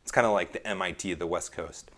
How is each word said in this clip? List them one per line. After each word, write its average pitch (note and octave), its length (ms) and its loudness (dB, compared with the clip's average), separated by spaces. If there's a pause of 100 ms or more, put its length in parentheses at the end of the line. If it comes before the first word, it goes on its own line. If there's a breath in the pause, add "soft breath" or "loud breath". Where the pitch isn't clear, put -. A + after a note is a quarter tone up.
It's - 100 -8
kinda A#2+ 180 6
like F#2+ 220 2
the - 140 -8
M G2 160 -2
I F2+ 100 -2
T F2+ 200 -4
of D#2+ 60 -4
the F2 80 -2
West E2+ 240 -2
Coast. - 480 -10